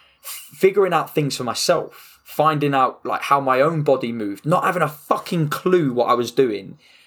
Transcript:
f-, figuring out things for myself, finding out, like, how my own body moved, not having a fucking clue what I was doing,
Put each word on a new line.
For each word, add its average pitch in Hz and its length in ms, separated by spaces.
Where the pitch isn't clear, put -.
f-, - 300
figuring 190 400
out 156 220
things 147 200
for 131 100
myself, - 800
finding 147 500
out, 131 320
like, 117 160
how 139 180
my 131 220
own 156 200
body 131 300
moved, 104 320
not 151 200
having 175 180
a 147 60
fucking 151 600
clue 165 460
what 120 160
I 123 40
was 120 160
doing, 101 480